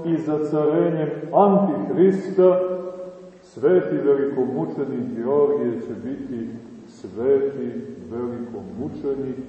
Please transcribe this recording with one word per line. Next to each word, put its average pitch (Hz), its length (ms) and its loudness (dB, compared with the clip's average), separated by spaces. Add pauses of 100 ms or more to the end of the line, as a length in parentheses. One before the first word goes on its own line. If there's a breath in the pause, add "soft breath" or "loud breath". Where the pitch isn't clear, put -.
i 165 120 2
zacarenjem 151 920 0 (240)
Antihrista. 185 1300 4 (840)
Sveti 151 560 2
velikomučenik 135 1200 0
Georgije 123 640 2
će 123 120 -10 (120)
biti 123 440 -8 (380)
sveti 127 840 -2 (400)
velikomučenik 120 1300 -8 (120)